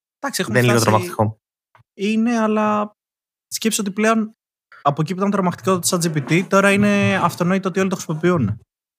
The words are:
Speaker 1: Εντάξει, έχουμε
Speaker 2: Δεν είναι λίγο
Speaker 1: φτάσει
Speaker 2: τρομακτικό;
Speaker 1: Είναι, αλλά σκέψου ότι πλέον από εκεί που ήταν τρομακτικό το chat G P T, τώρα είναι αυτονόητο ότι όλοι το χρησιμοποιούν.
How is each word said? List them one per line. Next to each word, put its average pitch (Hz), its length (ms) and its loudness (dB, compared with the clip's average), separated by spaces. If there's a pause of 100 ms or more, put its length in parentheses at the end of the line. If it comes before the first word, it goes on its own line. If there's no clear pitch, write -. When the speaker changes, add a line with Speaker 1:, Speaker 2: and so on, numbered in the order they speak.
(180)
Speaker 1:
Εντάξει, - 240 -6
έχουμε 107 180 0
Speaker 2:
Δεν 123 80 4
είναι 117 100 4
λίγο 110 120 2
Speaker 1:
φτάσει 107 160 0
Speaker 2:
τρομακτικό; 107 320 -4 (560)
Speaker 1:
Είναι, 220 440 0
αλλά 214 540 0 (540)
σκέψου - 340 -4
ότι 202 100 -4
πλέον 214 440 0 (480)
από 143 180 0
εκεί 156 120 -2
που 180 60 -6
ήταν 202 120 0
τρομακτικό 190 480 0
το 175 120 -4
chat 180 100 0
G 165 160 -2
P 135 140 -4
T, 180 180 2
τώρα 196 240 4
είναι 202 440 2
αυτονόητο 180 520 0
ότι 180 120 -2
όλοι 190 80 0
το 185 80 -2
χρησιμοποιούν. 160 640 -2 (380)